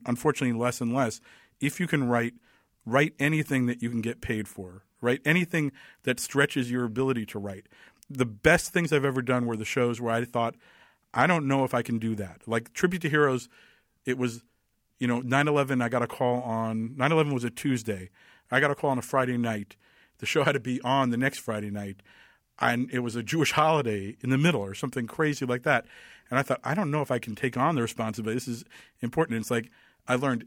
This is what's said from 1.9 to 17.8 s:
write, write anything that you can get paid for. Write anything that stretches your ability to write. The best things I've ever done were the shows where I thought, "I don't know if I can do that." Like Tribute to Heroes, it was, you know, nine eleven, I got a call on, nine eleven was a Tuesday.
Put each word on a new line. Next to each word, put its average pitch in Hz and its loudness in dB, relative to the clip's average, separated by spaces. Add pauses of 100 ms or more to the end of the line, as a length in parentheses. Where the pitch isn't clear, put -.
write, 117 2 (500)
write 139 2
anything 143 2
that 120 -2
you 117 -2
can 120 -2
get 117 -6
paid 107 -4
for. 92 -14 (180)
Write 127 0
anything 160 2 (320)
that 123 0
stretches 135 0
your 123 0
ability 120 0
to - -8
write. 98 -8 (420)
The 127 -2
best 135 2
things 170 0
I've 139 2
ever 131 0
done 123 0
were 117 -2
the 107 -8
shows 120 0
where 117 -2
I 117 0
thought, 117 -2 (580)
"I 123 6
don't 165 2
know 135 2
if 127 -2
I 120 2
can 117 -2
do 113 -2
that." 95 -10
Like 113 -2
Tribute 180 0
to 165 -2
Heroes, 139 2 (560)
it 127 -2
was, 120 -2 (560)
you 123 0
know, 120 0
nine 131 2
eleven, 139 2
I 117 0
got 123 0
a 117 -2
call 123 0
on, 113 -4
nine 131 2
eleven 156 2
was 123 -2
a 120 -2
Tuesday. 110 -4 (400)